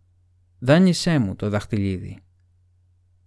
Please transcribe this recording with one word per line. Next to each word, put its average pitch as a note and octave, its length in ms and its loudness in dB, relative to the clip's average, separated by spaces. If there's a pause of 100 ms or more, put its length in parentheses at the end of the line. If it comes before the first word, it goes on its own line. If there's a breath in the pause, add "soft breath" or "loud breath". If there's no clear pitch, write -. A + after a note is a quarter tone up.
(640)
Δάνεισέ E3 560 2
μου F#2+ 180 -2
το - 120 -6
δαχτυλίδι». G2 680 -4 (1080)